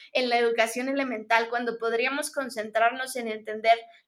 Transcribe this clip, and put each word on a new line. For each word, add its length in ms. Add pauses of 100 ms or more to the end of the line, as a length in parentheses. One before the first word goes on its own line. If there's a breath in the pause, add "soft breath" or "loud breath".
(120 loud breath)
en 180
la 80
educación 500
elemental 600
cuando 280
podríamos 520
concentrarnos 840
en 120
entender 500 (300 loud breath)